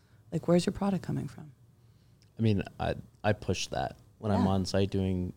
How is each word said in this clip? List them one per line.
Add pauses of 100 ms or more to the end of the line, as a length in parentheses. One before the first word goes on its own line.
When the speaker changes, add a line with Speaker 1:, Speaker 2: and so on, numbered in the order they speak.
(320)
Speaker 1:
Like,
"Where's
your
product
coming
from?" (840)
Speaker 2:
I
mean, (180)
I, (280)
I
push
that (200)
when
I'm
Speaker 1:
Yeah.
Speaker 2:
on
site
doing